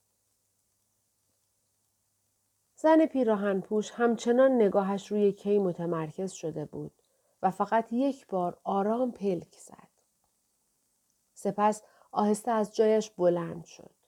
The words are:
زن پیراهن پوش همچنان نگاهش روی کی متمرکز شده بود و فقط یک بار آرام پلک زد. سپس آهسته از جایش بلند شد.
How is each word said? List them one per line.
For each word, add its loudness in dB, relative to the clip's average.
زن 4
پیراهن 0
پوش -4
همچنان 2
نگاهش 0
روی 2
کی 0
متمرکز -4
شده -8
بود -12
و 2
فقط -2
یک -2
بار -4
آرام -2
پلک -6
زد. -20
سپس -2
آهسته 0
از -2
جایش 2
بلند -2
شد. -20